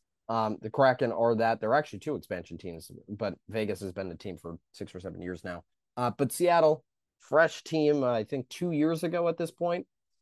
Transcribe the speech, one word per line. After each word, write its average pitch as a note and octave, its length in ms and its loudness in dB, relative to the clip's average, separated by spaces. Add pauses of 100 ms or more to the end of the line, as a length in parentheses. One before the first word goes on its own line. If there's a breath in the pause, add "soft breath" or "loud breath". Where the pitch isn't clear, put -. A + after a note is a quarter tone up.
(280)
Um, A2 340 0
the G#2+ 80 -8
Kraken B2+ 420 4
are A#2 240 2
that. A2+ 260 2
They're A2 120 0
actually C#3+ 260 0
two D3+ 160 -6
expansion F2+ 420 -10
teams, E2+ 340 -14 (160)
but G2+ 280 -6 (120)
Vegas G#2 320 -4
has F#2+ 140 -8
been F#2+ 160 -6
the E2 60 -10
team F2+ 220 -12
for E2+ 200 -12 (160)
six - 200 -12
or F#2 60 -12
seven F2 220 -12
years F2+ 220 -10
now. F2 200 -10 (320)
Uh, B2 220 0
but C3+ 140 0
Seattle, E3 520 4 (360)
fresh D#3 440 2
team, D3 400 2
uh, B2 80 2
I A2+ 120 0
think B2+ 260 -6
two F3 220 -4
years D#3+ 320 2
ago E3+ 240 0
at E3+ 100 0
this E3+ 140 -4
point, F3 340 -2 (360)